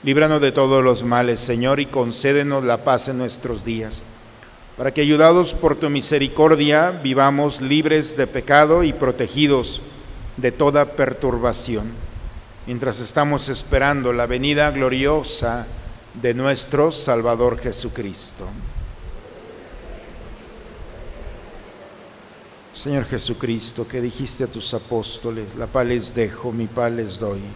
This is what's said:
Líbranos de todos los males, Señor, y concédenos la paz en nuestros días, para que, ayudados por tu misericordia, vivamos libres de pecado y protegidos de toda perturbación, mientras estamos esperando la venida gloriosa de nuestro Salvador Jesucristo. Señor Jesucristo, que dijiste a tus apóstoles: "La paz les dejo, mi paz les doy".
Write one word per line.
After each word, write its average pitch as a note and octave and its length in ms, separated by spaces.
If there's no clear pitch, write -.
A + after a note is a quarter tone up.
Líbranos D3+ 380
de C#3 100
todos C3+ 320
los B2 200
males, A#2+ 360
Señor, B2+ 400
y C#3+ 60
concédenos C#3 760
la A#2+ 200
paz C3 240
en C3 120
nuestros A#2 440
días, A2 380
para C3 160
que, D3+ 100
ayudados D#3+ 520
por D3+ 220
tu D3 160
misericordia, D3+ 960
vivamos C#3 720
libres D3+ 560
de C3+ 80
pecado D3+ 580
y D3+ 100
protegidos C3 840
de B2 140
toda C#3+ 420
perturbación, A#2+ 1000
mientras A#2+ 340
estamos D3 480
esperando C3+ 640
la A#2+ 140
venida D3 460
gloriosa C3 960
de A#2+ 180
nuestro C#3 580
Salvador A#2 680
Jesucristo. G#2 880
Señor C#3 320
Jesucristo, A#2 840
que B2+ 140
dijiste B2 440
a - 20
tus - 260
apóstoles: A2+ 720
"La A#2 80
paz B2+ 180
les A#2+ 300
dejo, A2+ 360
mi A2+ 140
paz A#2 260
les G#2+ 280
doy". G2+ 220